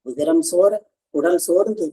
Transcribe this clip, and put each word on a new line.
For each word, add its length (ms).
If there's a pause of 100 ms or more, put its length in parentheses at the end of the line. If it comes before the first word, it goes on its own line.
உதிரம் 360
சோர, 300 (420)
உடல் 240
சோர்ந்து 540